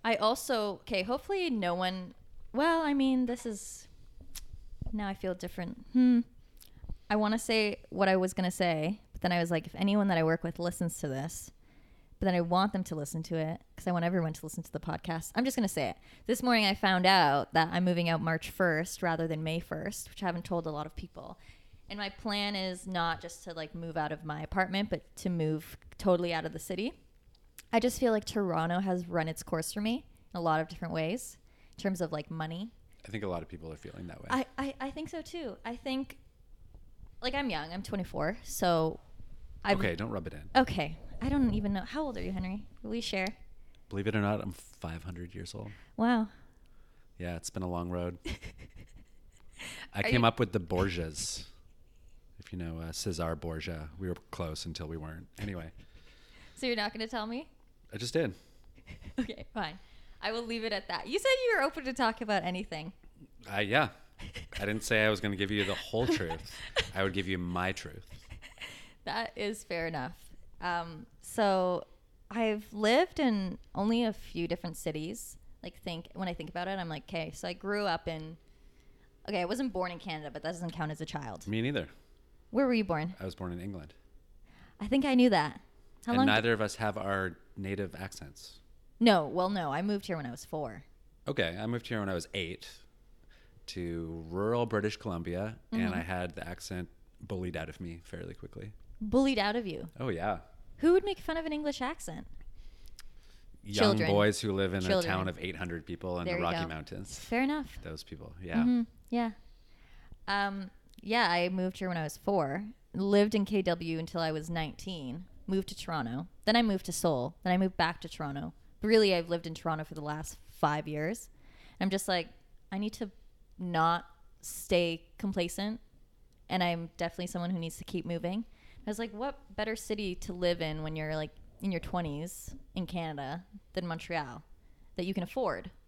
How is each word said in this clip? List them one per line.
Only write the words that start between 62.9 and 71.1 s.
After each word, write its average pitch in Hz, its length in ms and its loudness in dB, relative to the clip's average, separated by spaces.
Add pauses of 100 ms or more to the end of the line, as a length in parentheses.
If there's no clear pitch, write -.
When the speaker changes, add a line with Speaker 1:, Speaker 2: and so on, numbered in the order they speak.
Speaker 2:
Uh, 98 80 0
yeah. 117 280 4 (720)
I 101 80 -2
didn't 107 180 0
say 107 200 6
I 107 60 8
was 98 100 2
gonna 101 160 0
give 98 140 0
you 104 140 2
the 98 100 0
whole 113 320 0
Speaker 1:
<laughs> 311 120 2
Speaker 2:
truth. 82 220 -2 (540)
I 95 100 2
would 95 80 0
give 92 160 -2
you 92 100 0
my 87 340 0
truth. - 340 -10 (960)
Speaker 1:
That 226 320 -4
is 208 280 -4
fair 165 220 -4
enough. 151 280 -4 (460)
Um, 170 460 -4 (140)